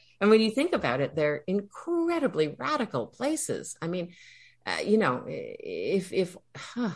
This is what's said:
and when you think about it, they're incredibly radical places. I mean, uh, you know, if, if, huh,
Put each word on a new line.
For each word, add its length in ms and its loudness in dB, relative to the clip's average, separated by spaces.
and 100 6
when 120 8
you 100 4
think 220 0
about 280 2
it, 140 -2
they're 320 2
incredibly 1120 0
radical 500 -2
places. 760 -4
I 60 -4
mean, 260 -4
uh, 200 -2
you 120 4
know, 300 2
if, 840 -4
if, 240 0
huh, 400 -4